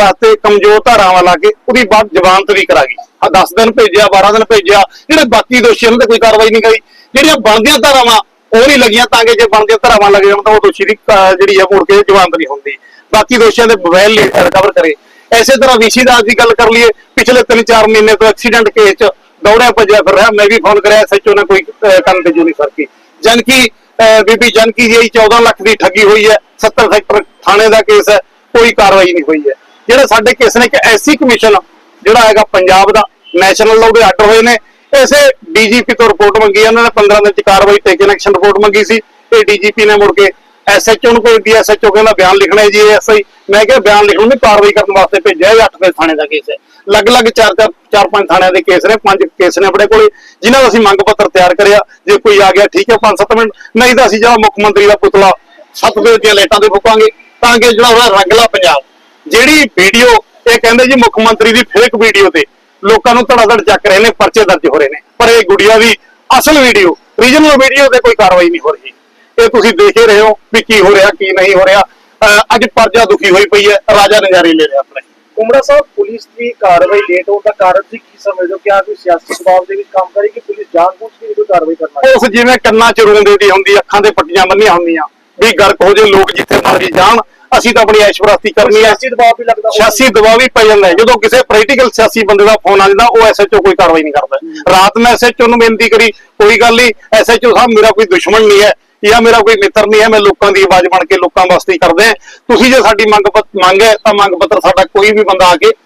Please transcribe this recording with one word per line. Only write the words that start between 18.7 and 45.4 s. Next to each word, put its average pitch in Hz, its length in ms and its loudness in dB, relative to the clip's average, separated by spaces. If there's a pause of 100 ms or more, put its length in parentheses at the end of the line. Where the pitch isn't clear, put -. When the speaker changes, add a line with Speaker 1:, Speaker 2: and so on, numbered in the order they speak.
Speaker 1:
'ਚ 214 140 -2 (360)
ਦੌੜਿਆ 233 260 2
ਭੱਜਿਆ 214 320 0
ਫਿਰ 190 120 -2
ਰਿਹਾ। 202 200 2
ਮੈਂ 208 120 0
ਵੀ 220 100 0
ਫੋਨ 208 240 0
ਕਰਿਆ, 214 180 2
ਐਸ 208 160 -2
ਐਚ 202 140 -2
ਓ 202 60 2
ਨੇ 202 100 0
ਕੋਈ, 190 160 0
ਅਹ, 190 400 0
ਕੰਨ 175 220 0
ਤੇ 170 100 -2
ਜੂ 165 100 -2
ਨਹੀਂ 160 160 -4
ਸਰਕੀ। 147 280 -6 (360)
ਜਨਕੀ, 240 460 0
ਅਹ, 220 540 0
ਬੀਬੀ 226 280 0
ਜਨਕੀ 226 420 0
ਜੀ 233 160 2
ਚੌਦਾਂ 226 320 2
ਲੱਖ - 220 0
ਦੀ 214 140 0
ਠੱਗੀ 190 260 -2
ਹੋਈ 214 280 2
ਹੈ, 214 60 2 (220)
ਸੱਤਰ 220 340 -2
ਸੈਕਟਰ 208 300 -2
ਥਾਣੇ 202 460 -2
ਦਾ 220 120 2
ਕੇਸ 208 280 0
ਹੈ, 214 100 2 (400)
ਕੋਈ 233 140 2
ਕਾਰਵਾਈ 190 400 0
ਨਹੀਂ 170 160 -4
ਹੋਈ 156 100 -2
ਹੈ। 139 160 -4 (340)
ਜਿਹੜੇ 254 180 2
ਸਾਡੇ 226 260 0
ਕੇਸ 233 240 -2
ਨੇ, 240 80 2
ਇੱਕ 240 100 -2
ਐਸ - 300 -2
ਸੀ 294 120 0
ਕਮਿਸ਼ਨ 254 380 0 (480)
ਜਿਹੜਾ 226 180 2
ਹੈਗਾ 220 320 2
ਪੰਜਾਬ 190 400 2
ਦਾ 214 100 2 (340)
ਨੈਸ਼ਨਲ, 214 480 2
ਉਹਦੇ 226 180 2
ਆਰਡਰ 208 240 2
ਹੋਏ 226 160 2
ਨੇ। 240 120 0 (480)
ਇਸੇ 277 280 2 (200)
ਡੀ 320 200 -2
ਜੀ 240 100 0
ਪੀ 240 140 -4
ਤੋਂ - 140 0
ਰਿਪੋਰਟ 208 300 0
ਮੰਗੀ, 214 280 0
ਉਹਨਾਂ 233 160 0
ਨੇ 233 120 0
ਪੰਦਰਾਂ 208 280 2
ਦਿਨ 208 100 0
'ਚ - 80 -6
ਕਾਰਵਾਈ, 196 440 2
ਟੇਕਨ 196 260 0
ਐਕਸ਼ਨ 202 240 -2
ਰਿਪੋਰਟ 196 240 0
ਮੰਗੀ 208 260 0
ਸੀ, 220 160 -2
ਤੇ - 440 -2
ਡੀ 208 120 -2
ਜੀ 403 160 -4
ਪੀ 440 120 -2
ਨੇ 415 120 2
ਮੁੜ - 160 2
ਕੇ 196 180 0 (380)
ਐਸ 202 200 -2
ਐਚ 220 180 -2
ਓ 233 60 0
ਨੂੰ 226 100 0
ਭੇਜ 226 140 2
ਦਿਆ। 220 240 0
ਐਸ 208 100 -2
ਐਚ 208 140 -2
ਓ 214 60 0
ਕਹਿੰਦਾ 214 220 2
ਬਿਆਨ 190 240 0
ਲਿਖਣਾ 196 260 0
ਹੈ 208 80 2
ਜੀ, 202 80 -2
ਏ 214 100 4
ਐਸ 214 220 0
ਆਈ। 214 120 0 (280)
ਮੈਂ 208 140 2
ਕਿਹਾ 262 140 2
ਬਿਆਨ 208 260 2
ਲਿਖਣ 196 180 0
ਨੂੰ 240 160 0
ਕਾਰਵਾਈ 208 340 2
ਕਰਨ 202 220 -2
ਵਾਸਤੇ 190 260 0
ਭੇਜਿਆ। 180 300 0